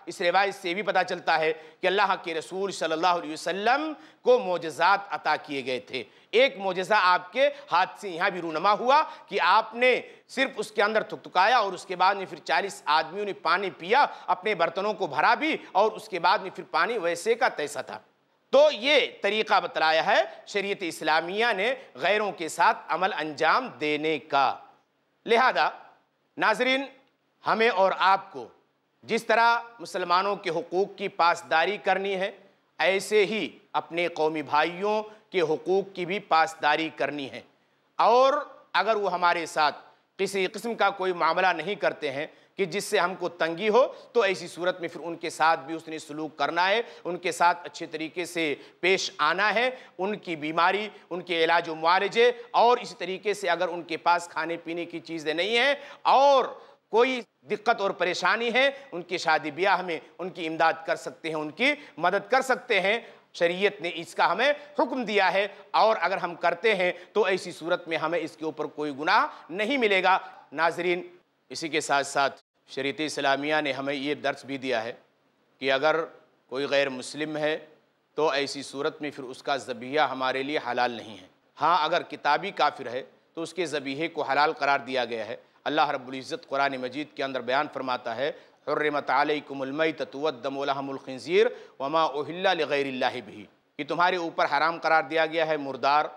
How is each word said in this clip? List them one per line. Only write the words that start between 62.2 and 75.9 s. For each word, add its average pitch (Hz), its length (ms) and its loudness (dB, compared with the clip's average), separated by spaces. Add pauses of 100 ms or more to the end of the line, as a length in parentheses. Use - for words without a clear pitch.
कर 262 160 4
सकते 240 360 0
हैं। 214 260 0 (300)
शरीयत 185 460 2
ने 170 100 -4
इसका 170 360 -2
हमें 214 220 2 (260)
हुक्म 262 300 0
दिया 196 220 4
है 196 180 2 (300)
और 214 220 6
अगर 180 200 0
हम 175 200 -4
करते 175 360 2
हैं 180 200 0 (200)
तो 208 140 2
ऐसी 180 260 -2
सूरत 175 340 -4
में 165 100 -4
हमें 160 220 -2
इसके 151 260 -8
ऊपर 151 240 -6
कोई 151 240 -8
गुनाह 185 600 0
नहीं 214 240 -2
मिलेगा। 190 420 4 (340)
नाज़रीन, 170 500 -2 (480)
इसी 156 180 -8
के 147 120 -2
साथ 143 240 0
साथ 139 380 -2 (260)
शरीयत 139 320 -4
इस्लामिया 143 600 0
ने 143 120 -2
हमें 139 200 -6
ये 143 240 -4
दर्स 135 280 -6
भी 135 120 -8
दिया 123 220 -2
है 117 180 -8 (640)
कि 135 100 -2
अगर 151 280 2 (520)